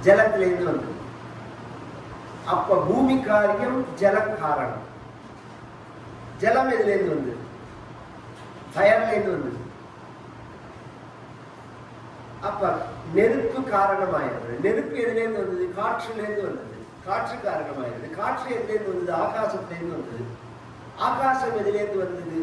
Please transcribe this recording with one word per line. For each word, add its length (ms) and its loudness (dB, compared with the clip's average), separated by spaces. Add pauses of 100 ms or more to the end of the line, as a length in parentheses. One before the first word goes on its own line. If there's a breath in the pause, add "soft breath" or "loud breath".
ஜலத்திலேருந்து 680 6
வந்தது. 220 -2 (1500)
அப்ப 300 4 (120)
பூமி 340 6
காரியம், 580 4 (200)
ஜல 160 6 (240)
காரணம். 460 -2 (1500)
ஜலம் 340 6
எதுலேருந்து 420 4
வந்தது? 260 -2 (1300)
ஃபயர்லேருந்து 600 6
வந்தது. 240 -4 (2750)
அப்ப 300 0 (420)
நெருப்பு 460 6 (120)
காரணமாயிருது. 840 2 (100)
நெருப்பு 340 2
எதுலேருந்து 440 0
வந்தது? 240 0 (120)
காற்றுலேருந்து 720 -2
வந்தது. 300 -8 (280)
காற்று 320 -2
காரணமாயிருது. 720 -4 (100)
காற்று 380 -2
எதுலேருந்து 380 -2
வந்தது? 240 -2
ஆகாசத்துலேருந்து 800 -2
வந்தது. 280 -8 (720)
ஆகாசம் 640 2
எதுலேருந்து 440 0
வந்தது? 400 -4